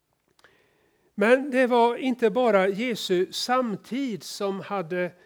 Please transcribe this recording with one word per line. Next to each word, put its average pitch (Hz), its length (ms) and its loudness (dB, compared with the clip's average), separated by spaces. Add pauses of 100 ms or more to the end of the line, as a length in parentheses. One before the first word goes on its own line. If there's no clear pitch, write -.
(1160)
Men 262 360 4
det 254 160 2
var 240 300 4
inte 240 340 0
bara 202 380 4
Jesu 196 640 -2
samtid 240 920 -4
som 196 380 -6
hade 180 520 -6 (140)